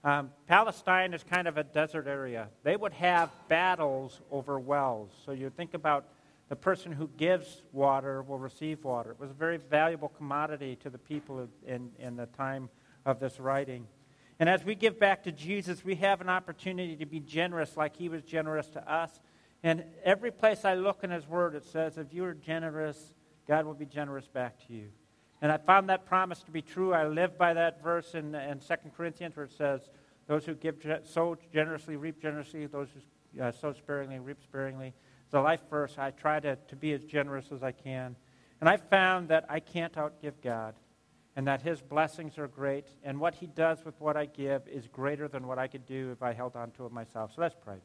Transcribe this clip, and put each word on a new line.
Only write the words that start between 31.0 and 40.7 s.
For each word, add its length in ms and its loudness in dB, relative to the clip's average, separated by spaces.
sow 300 0
generously 440 -2
reap 260 -8
generously, 460 -6
those 220 -6
who, 80 -8
uh, 100 0
sow 220 -6
sparingly 460 -8
reap 240 -12
sparingly." 500 -8
It's 80 -10
a 80 8
life 200 4
verse. 260 -2
I 140 -4
try 280 0
to, 160 0
to 200 -18
be 180 -2
as 100 -4
generous 480 -2
as 120 -8
I 80 -2
can. 440 -8
And 80 8
I 80 6
found 520 4
that 200 6
I 100 -2
can't 340 -6
outgive 500 -6
God 320 -4